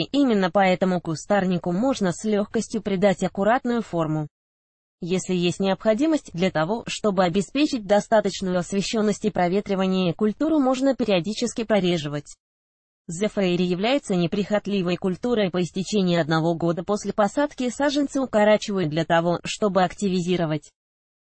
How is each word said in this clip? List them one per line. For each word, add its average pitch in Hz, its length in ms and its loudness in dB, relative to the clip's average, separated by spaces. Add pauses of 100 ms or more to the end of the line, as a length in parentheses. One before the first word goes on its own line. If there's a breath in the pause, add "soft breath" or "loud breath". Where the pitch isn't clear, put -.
(120)
именно 220 380 2
поэтому 185 520 2
кустарнику 180 720 -2
можно 202 380 0
с - 140 -6
легкостью 208 560 -2
придать 196 420 0
аккуратную 226 600 0
форму. 156 460 -4 (720)
Если 185 320 -2
есть 175 260 0
необходимость 220 720 0
для 180 180 0
того, 170 360 -2
чтобы 196 380 0
обеспечить 208 600 0
достаточную 202 720 2
освещенность 202 680 -2
и 202 40 0
проветривание, 185 840 0
культуру 285 440 0
можно 262 380 2
периодически 214 680 -2
прореживать. 170 680 0 (760)
The 185 200 -2
Fairy 180 300 0
является 190 560 0
неприхотливой 185 800 0
культурой, 202 540 -2
по 185 100 -2
истечении 180 560 0
одного 160 380 2
года 170 280 -2
после 202 300 -4
посадки 254 560 0
саженцы 277 540 -2
укорачивают 208 680 2
для 156 160 -2
того, 170 400 2
чтобы 185 400 0
активизировать 175 840 -2 (640)